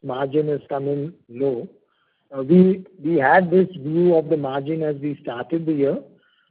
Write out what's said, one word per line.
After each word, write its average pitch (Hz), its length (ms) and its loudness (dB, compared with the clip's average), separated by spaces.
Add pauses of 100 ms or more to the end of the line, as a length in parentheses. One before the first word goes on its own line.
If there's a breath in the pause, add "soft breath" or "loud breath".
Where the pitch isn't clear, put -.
margin 139 440 -2
is 143 200 -4
coming 143 440 -6 (160)
low. 123 400 -4 (600)
Uh, 135 140 -8
we, 185 420 4 (160)
we 165 140 0
had 160 340 4
this 185 160 4 (120)
view 165 360 2
of 156 140 2
the 165 80 0
margin 143 480 -4
as 151 120 -2
we 139 260 -6
started 135 440 -6
the 160 60 -2
year. 143 260 0 (520)